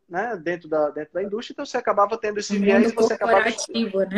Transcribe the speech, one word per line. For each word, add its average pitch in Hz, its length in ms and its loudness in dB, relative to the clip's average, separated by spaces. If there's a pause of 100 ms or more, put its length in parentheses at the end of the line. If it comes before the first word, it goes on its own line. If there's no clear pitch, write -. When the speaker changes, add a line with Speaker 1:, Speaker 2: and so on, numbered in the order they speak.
Speaker 1:
né, 196 340 -4
dentro 170 260 -6
da, 151 220 2
dentro 151 220 -10
da 180 100 -4
indústria, 208 300 -6
então 285 140 -10
você - 100 -6
acabava 208 400 2
tendo 208 220 -4
esse 202 180 -4
Speaker 2:
O 202 40 0
Speaker 1:
viés 220 240 6
Speaker 2:
mundo 233 80 0
Speaker 1:
e - 20 -6
você 226 180 4
acabava 220 300 2
Speaker 2:
corporativo, 220 560 -2
né? 190 200 0